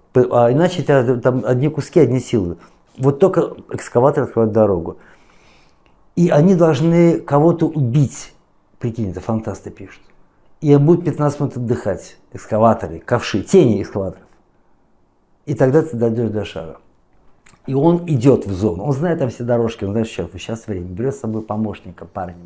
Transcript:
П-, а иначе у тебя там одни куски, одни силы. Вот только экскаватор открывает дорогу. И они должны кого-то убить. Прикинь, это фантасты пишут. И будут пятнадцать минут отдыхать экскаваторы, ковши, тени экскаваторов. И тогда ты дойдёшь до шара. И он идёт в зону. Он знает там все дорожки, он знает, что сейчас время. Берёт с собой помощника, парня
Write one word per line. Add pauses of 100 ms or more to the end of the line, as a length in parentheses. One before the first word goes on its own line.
(120)
П-,
а
иначе
у
тебя
там
одни
куски,
одни
силы. (400)
Вот
только (160)
экскаватор
открывает
дорогу. (1200)
И
они
должны
кого-то
убить. (460)
Прикинь,
это
фантасты
пишут. (640)
И
будут
пятнадцать
минут
отдыхать (160)
экскаваторы,
ковши,
тени
экскаваторов. (1160)
И
тогда
ты
дойдёшь
до
шара. (880)
И
он
идёт
в
зону.
Он
знает
там
все
дорожки,
он
знает,
что (120)
сейчас
время.
Берёт
с
собой
помощника,
парня